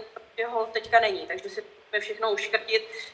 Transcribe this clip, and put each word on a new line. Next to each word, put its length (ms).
prostě 320
holt 260
teďka 280
není, 260
takže 240
si 120
musíme 380
všechno 300
uškrtit, 600